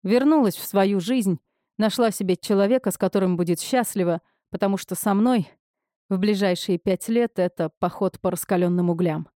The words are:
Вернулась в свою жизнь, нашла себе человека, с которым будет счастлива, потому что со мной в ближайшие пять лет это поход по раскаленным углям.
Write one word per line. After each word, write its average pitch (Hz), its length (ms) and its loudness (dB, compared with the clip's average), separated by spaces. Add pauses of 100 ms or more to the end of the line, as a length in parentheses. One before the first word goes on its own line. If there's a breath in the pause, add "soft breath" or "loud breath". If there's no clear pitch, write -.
Вернулась 254 520 4
в - 100 -12
свою 196 340 2
жизнь, 190 400 0 (380)
нашла 220 340 0
себе 185 240 -2
человека, 202 560 0
с - 60 -10
которым 185 400 0
будет 170 220 0
счастлива, 185 640 -2 (280)
потому 196 280 -2
что - 180 -8
со 202 180 -2
мной 220 360 2 (600)
в 190 100 -2
ближайшие 190 580 0
пять - 300 -2
лет 233 320 0
это 175 300 -2 (100)
поход 185 400 -4
по 180 120 -2
раскаленным 175 580 0
углям. 165 400 -2 (100)